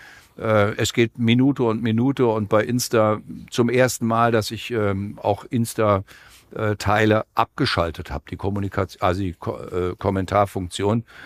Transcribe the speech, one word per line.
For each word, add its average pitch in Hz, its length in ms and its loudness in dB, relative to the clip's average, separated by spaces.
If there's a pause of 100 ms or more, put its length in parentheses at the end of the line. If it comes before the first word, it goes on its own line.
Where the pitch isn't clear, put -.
(380)
Äh, 107 380 2
es 113 160 -2
geht 117 260 0
Minute 123 460 2
und 110 180 0
Minute 120 460 2
und 110 200 0
bei 110 140 4
Insta 113 580 2 (300)
zum 120 180 2
ersten 123 380 2
Mal, 117 240 2
dass 113 220 0
ich, 107 180 -10
ähm, 101 500 -2
auch 104 300 -2
Insta, 110 540 0 (500)
äh, 107 220 -2
Teile 107 580 2
abgeschaltet 87 800 -2
habe, - 180 -8
die 90 60 -8
Kommunikation, 98 680 -4
also 92 180 2
die 92 120 -4
Ko-, - 260 -8
äh, 90 400 -4
Kommentarfunktion, 98 1040 -2 (220)